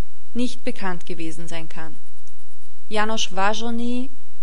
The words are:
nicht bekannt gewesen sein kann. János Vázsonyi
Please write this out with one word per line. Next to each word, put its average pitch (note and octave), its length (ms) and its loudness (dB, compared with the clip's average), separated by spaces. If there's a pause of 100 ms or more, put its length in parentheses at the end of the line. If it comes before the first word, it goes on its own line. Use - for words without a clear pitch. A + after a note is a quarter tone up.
(340)
nicht A#3+ 300 0
bekannt F#3+ 420 0
gewesen E3 400 0
sein D#3+ 220 0
kann. D#3+ 260 0 (920)
János G#3+ 440 0
Vázsonyi A#3 800 0 (320)